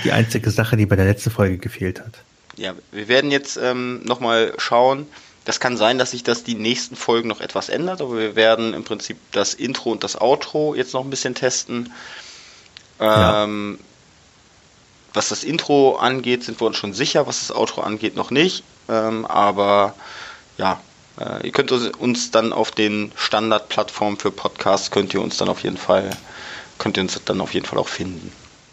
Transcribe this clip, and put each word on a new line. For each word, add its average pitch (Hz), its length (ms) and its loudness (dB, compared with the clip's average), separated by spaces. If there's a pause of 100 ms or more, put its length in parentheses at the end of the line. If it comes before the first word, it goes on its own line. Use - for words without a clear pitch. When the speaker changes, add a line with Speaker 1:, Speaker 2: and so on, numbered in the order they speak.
Speaker 1:
die 131 80 2
einzige 113 400 2
Sache, 113 260 2
die 107 80 6
bei 98 100 4
der 95 100 4
letzten 104 260 2
Folge 95 260 2
gefehlt 92 420 -6
hat. 110 140 -16 (440)
Speaker 2:
Ja, 98 160 -8 (180)
wir 104 160 -10
werden 135 240 4
jetzt, 139 260 -2
ähm, 123 480 -2
noch 120 140 0
mal 113 380 2
schauen. 131 500 2 (380)
Das 110 140 -4
kann 123 160 0
sein, 113 220 4
dass 127 140 0
sich 123 120 -10
das 120 200 0
die 120 120 -6
nächsten 113 400 -2
Folgen 117 320 0
noch 107 140 -6
etwas - 280 -6
ändert, 175 320 -4
aber 123 160 -4
wir 110 180 -4
werden 113 380 4
im 78 100 -8
Prinzip - 340 -8 (140)
das 101 240 0
Intro 120 360 -4
und 110 120 -4
das - 160 -6
Outro 151 560 2
jetzt 127 180 -2
noch 131 100 -2
ein 139 60 -8
bisschen 131 260 -4
testen. 120 560 -4 (1080)
Speaker 1:
Ja. 107 440 4
Speaker 2:
Ähm, 104 360 -6 (1300)
was - 160 0
das 104 140 -6
Intro 143 540 4
angeht, 123 460 0
sind - 180 -8
wir 117 60 2
uns 104 100 -2
schon 101 160 -4
sicher, 143 340 2
was 123 180 -6
das - 100 -8
Outro 113 260 0
angeht, 107 340 -4
noch - 160 -4
nicht. 160 320 2 (240)
Ähm, 110 380 -2
aber 101 720 4 (600)
ja, 98 220 0 (400)
äh, - 280 -8
ihr - 40 -6
könnt 135 200 2
uns, 120 160 0 (100)
uns 120 340 -2
dann 113 220 4
auf - 180 0
den 107 440 0
Standardplattformen 107 1040 0
für 101 120 0
Podcasts, - 600 0
könnt 98 240 0
ihr 95 60 2
uns - 160 -4
dann 95 120 0
auf - 140 -4
jeden 95 140 -4
Fall, 95 340 2 (640)
könnt - 200 -2
ihr 95 60 0
uns - 220 -4
dann 98 160 0
auf - 120 -6
jeden 87 120 -2
Fall - 140 -2
auch 95 100 -2
finden. 92 420 -8 (420)